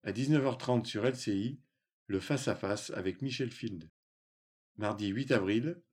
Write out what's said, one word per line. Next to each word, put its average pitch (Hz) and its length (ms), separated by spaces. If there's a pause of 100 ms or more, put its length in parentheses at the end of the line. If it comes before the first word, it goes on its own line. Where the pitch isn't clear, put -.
À 104 80
dix-neuf 135 340
heures 123 120
trente 120 280
sur 107 200
L 127 100
C 110 200
I, 117 240 (480)
le 98 120
face-à-face 107 720
avec - 300
Michel 127 300
Field. 87 380 (880)
Mardi 104 300
huit 131 240
avril 117 500 (120)